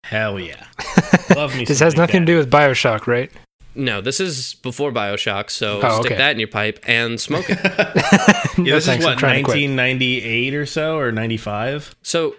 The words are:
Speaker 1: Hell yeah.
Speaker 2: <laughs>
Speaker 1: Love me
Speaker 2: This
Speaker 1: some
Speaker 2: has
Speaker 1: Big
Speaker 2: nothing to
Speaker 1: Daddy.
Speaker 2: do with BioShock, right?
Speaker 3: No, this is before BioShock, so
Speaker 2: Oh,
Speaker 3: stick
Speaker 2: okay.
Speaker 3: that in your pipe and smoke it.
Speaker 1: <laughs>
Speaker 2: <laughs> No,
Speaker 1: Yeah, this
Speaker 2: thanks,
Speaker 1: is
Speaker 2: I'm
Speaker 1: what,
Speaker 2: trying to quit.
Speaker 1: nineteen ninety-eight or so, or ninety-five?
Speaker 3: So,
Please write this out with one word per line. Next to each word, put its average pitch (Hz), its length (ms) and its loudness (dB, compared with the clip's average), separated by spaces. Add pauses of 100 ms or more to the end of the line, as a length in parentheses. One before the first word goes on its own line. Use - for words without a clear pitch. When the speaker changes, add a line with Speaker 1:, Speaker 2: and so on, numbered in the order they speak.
Speaker 1:
Hell 107 340 -4
yeah. - 280 -12 (340)
Speaker 2:
<laughs> - 340 4
Speaker 1:
Love 147 220 -2
me 127 80 -4
Speaker 2:
This 139 140 0
Speaker 1:
some 151 80 6
Speaker 2:
has 165 80 4
Speaker 1:
Big 143 40 -2
Speaker 2:
nothing 170 140 4
to 175 140 4
Speaker 1:
Daddy. 170 60 4
Speaker 2:
do 170 60 4
with 139 120 2
BioShock, 131 560 4
right? 123 240 0 (440)
Speaker 3:
No, 123 280 -4
this 131 180 -2
is 151 340 -6
before 135 380 -6
BioShock, 104 560 -4
so 104 340 -4
Speaker 2:
Oh, 113 180 2
Speaker 3:
stick - 120 -2
Speaker 2:
okay. - 60 -4
Speaker 3:
that 139 140 2
in 113 60 -6
your 110 100 -4
pipe 107 380 -4
and 117 320 0
smoke 156 300 -4
it. 185 100 0
Speaker 1:
<laughs> - 800 2 (140)
Speaker 2:
<laughs> - 60 -12
No, 180 60 4
Speaker 1:
Yeah, 135 100 2
this 156 100 2
Speaker 2:
thanks, 131 180 2
Speaker 1:
is 165 40 2
Speaker 2:
I'm 147 60 2
Speaker 1:
what, 117 60 -4
Speaker 2:
trying 135 200 2
to 139 60 -2
quit. 139 120 0
Speaker 1:
nineteen 143 200 0
ninety-eight 127 800 0
or 147 120 -4
so, 156 320 -2
or 131 120 -2
ninety-five? 113 920 -4
Speaker 3:
So, 160 360 -2